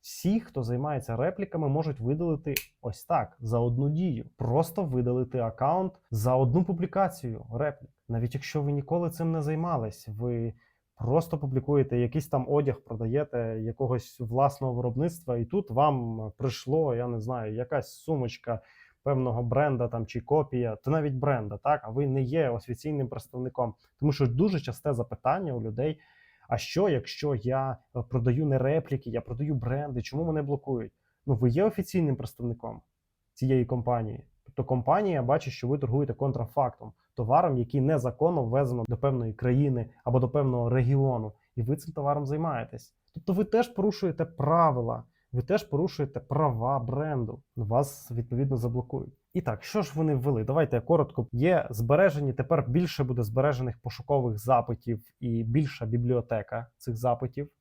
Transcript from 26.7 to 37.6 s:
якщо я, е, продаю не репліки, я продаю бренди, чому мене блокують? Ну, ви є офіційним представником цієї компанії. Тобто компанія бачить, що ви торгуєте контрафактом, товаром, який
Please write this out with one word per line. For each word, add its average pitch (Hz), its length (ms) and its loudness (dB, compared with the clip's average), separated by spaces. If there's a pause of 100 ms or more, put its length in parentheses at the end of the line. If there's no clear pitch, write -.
якщо 139 460 0
я, 131 420 -2 (180)
е, 120 140 -4
продаю 127 360 2
не 139 120 4
репліки, 135 520 0
я 117 120 -2
продаю 139 340 -4
бренди, 123 460 -2
чому 143 220 -4
мене 156 180 0
блокують? 135 520 -4 (320)
Ну, 135 100 2
ви 120 140 4
є 147 140 4
офіційним 185 520 2
представником 117 640 -8 (520)
цієї 131 320 2
компанії. 120 600 -2 (200)
Тобто - 180 -6
компанія 147 600 2
бачить, 139 300 0
що - 140 -6
ви 143 100 2
торгуєте 135 360 0
контрафактом, 123 800 -2 (220)
товаром, 139 420 4
який 120 240 0